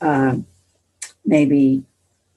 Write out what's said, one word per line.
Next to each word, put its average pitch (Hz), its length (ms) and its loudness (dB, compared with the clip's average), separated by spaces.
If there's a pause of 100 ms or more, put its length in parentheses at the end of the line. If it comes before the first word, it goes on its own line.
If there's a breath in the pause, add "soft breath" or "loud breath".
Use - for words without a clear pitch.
uh, 135 360 0 (880)
maybe 143 580 2 (540)